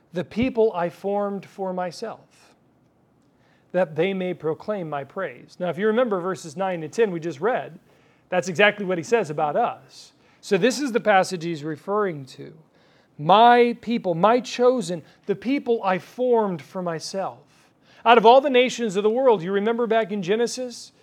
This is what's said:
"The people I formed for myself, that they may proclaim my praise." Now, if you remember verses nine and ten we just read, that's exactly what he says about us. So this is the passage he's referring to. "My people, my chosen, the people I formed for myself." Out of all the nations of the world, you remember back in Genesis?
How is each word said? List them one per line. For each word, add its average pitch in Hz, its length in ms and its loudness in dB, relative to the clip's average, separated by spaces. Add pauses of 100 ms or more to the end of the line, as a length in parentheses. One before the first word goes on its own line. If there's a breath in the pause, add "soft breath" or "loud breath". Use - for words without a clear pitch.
(120 soft breath)
"The 170 140 -6
people 226 480 0
I 175 160 -2
formed 202 560 -6
for 190 280 -8
myself, 180 800 -12 (1160 soft breath)
that 175 240 -2
they 185 180 0
may 180 220 -4
proclaim 160 520 -6
my 143 160 -8
praise." 147 560 -12
Now, 175 100 -4
if 160 100 -6
you 214 80 0
remember 214 320 2
verses 170 360 -8
nine 185 280 -4
and 151 100 -12
ten 226 160 2
we 170 100 -6
just 151 220 -8
read, 175 380 -4 (500 soft breath)
that's 180 180 0
exactly 202 380 2
what 180 140 -2
he 156 40 -6
says 202 280 0
about 151 240 -2
us. - 580 -6 (260 soft breath)
So 196 200 -2
this 233 200 2
is 277 120 -4
the 220 80 0
passage 185 440 2
he's 160 200 -6
referring 160 640 -4
to. 139 280 -18 (640 soft breath)
"My 240 640 6
people, 208 320 -4
my 208 260 2
chosen, 240 600 0 (240 soft breath)
the 202 100 -2
people 233 460 -2
I 190 160 0
formed 220 640 -2
for 190 220 -10
myself." 165 880 -10 (340 soft breath)
Out 233 140 8
of 196 80 6
all 247 140 10
the 285 100 2
nations 240 440 2
of 208 60 -2
the 214 80 2
world, 233 320 2
you 175 100 -6
remember 226 360 0
back 220 240 0
in 208 100 -4
Genesis? 233 720 -4 (120)